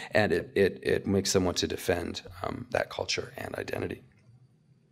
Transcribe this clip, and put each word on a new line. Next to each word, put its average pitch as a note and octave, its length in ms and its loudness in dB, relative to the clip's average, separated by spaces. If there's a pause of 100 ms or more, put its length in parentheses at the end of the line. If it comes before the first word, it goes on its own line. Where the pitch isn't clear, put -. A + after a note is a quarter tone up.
(100)
and G2+ 220 4
it, E2+ 240 2
it, F#2+ 260 4
it - 240 2
makes G2 260 2
them F#2 120 4
want E2+ 140 0
to - 100 0
defend, F2 540 -2 (200)
um, G1+ 280 -6
that G1+ 200 0
culture - 460 -4
and - 180 -8
identity. - 480 -4 (880)